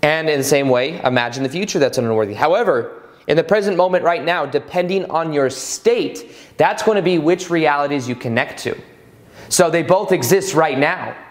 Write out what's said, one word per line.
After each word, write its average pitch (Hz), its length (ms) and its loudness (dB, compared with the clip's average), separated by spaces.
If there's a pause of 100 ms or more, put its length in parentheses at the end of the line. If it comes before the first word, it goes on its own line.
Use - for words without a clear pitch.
And 156 260 0
in 151 100 2
the 135 60 -2
same 139 240 2
way, 131 340 0
imagine 123 400 0
the 135 60 -2
future 180 300 -4
that's 131 200 2
unworthy. 110 360 0
However, 147 680 0 (260)
in 151 80 4
the 160 80 2
present 196 320 0
moment 180 280 2
right 165 180 0
now, 165 220 0
depending 175 680 -2
on 160 220 -2
your 143 160 2
state, - 880 -2 (220)
that's 180 260 0
gonna 208 200 2
be 175 160 2
which 170 320 0
realities 143 580 0
you 123 60 -4
connect 123 500 -4
to. - 120 -4 (720)
So 175 220 2
they 165 120 0
both 185 300 2
exist 170 420 0
right 151 240 2
now. 143 360 -2 (160)